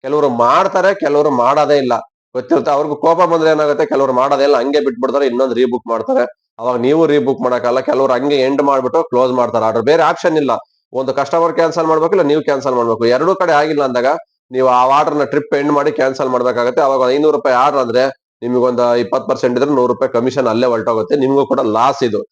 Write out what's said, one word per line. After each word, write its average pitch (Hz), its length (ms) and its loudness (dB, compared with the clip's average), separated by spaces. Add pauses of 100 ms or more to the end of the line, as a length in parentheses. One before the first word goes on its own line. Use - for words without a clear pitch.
ಕೆಲವ್ರು 143 260 0 (140)
ಮಾಡ್ತಾರೆ, 185 480 2 (120)
ಕೆಲವ್ರು 147 260 2 (140)
ಮಾಡೋದೇ 147 400 2
ಇಲ್ಲ, 120 100 0 (420)
ಗೊತ್ತಿರುತ್ತೆ. 131 420 -2
ಅವ್ರಿಗೂ 147 180 -2 (100)
ಕೋಪ 165 140 2 (120)
ಬಂದ್ರೆ 160 240 2
ಏನಾಗುತ್ತೆ, 147 380 0
ಕೆಲವ್ರು 135 280 2
ಮಾಡೋದೇ 139 280 2
ಇಲ್ಲ, 139 120 4
ಹಂಗೆ 143 260 0
ಬಿಟ್ಬಿಡ್ತಾರೆ, 131 440 -2
ಇನ್ನೊಂದ್ 123 300 -2
ರೀಬುಕ್ 120 300 -2
ಮಾಡ್ತಾರೆ. 113 320 -2 (360)
ಅವಾಗ 123 160 -4 (120)
ನೀವು 156 140 2 (120)
ರೀಬುಕ್ 135 320 0
ಮಾಡಕ್ಕಾಗಲ್ಲ. 123 440 0
ಕೆಲವ್ರು 131 280 0
ಹಂಗೆ 143 200 0 (100)
ಎಂಡ್ 139 220 0
ಮಾಡ್ಬಿಟ್ಟು 135 300 0 (120)
ಕ್ಲೋಸ್ 123 280 2
ಮಾಡ್ತಾರೆ 117 300 0
ಆರ್ಡರ್, 113 220 -2
ಬೇರೆ 160 200 2
ಆಪ್ಷನ್ 165 300 -2
ಇಲ್ಲ. 131 100 -2 (480)
ಒಂದು 131 200 -4
ಕಸ್ಟಮರ್ 165 400 0
ಕ್ಯಾನ್ಸಲ್ 165 320 0
ಮಾಡ್ಬೇಕು, 160 260 0
ಇಲ್ಲ 170 140 2
ನೀವು 151 180 0
ಕ್ಯಾನ್ಸಲ್ 131 300 -2
ಮಾಡ್ಬೇಕು. 117 260 -2 (100)
ಎರಡೂ 160 160 0 (100)
ಕಡೆ 170 200 0
ಆಗಿಲ್ಲ 151 280 -2
ಅಂದಾಗ 123 220 0 (440)
ನೀವು 131 120 2 (120)
ಆ - 20 4 (160)
ಆರ್ಡರ್ 151 220 0
ನ 143 40 0 (100)
ಟ್ರಿಪ್ 147 260 -2
ಎಂಡ್ 147 180 -2
ಮಾಡಿ 143 220 0
ಕ್ಯಾನ್ಸಲ್ 131 340 -2
ಮಾಡ್ಬೇಕಾಗತ್ತೆ. 123 540 0
ಅವಾಗ 135 140 0 (140)
ಐನೂರು 147 220 2
ರೂಪಾಯಿ 127 260 0
ಆರ್ಡರ್ 143 220 0
ಅಂದ್ರೆ 120 180 0 (400)
ನಿಮ್ಗೊಂದು 123 420 0 (180)
ಇಪ್ಪತ್ತು - 260 -4
ಪರ್ಸೆಂಟ್ 127 280 -2
ಇದ್ರೆ 143 220 0
ನೂರು 123 140 2
ರೂಪಾಯಿ 127 240 -2
ಕಮಿಷನ್ 127 340 -2
ಅಲ್ಲೇ 120 200 0
ಹೊರಟೋಗುತ್ತೆ, 110 520 -2
ನಿಮ್ಗೂ 139 280 2
ಕೂಡ 135 100 -2 (140)
ಲಾಸ್ 127 320 0
ಇದು. 104 120 -2 (120)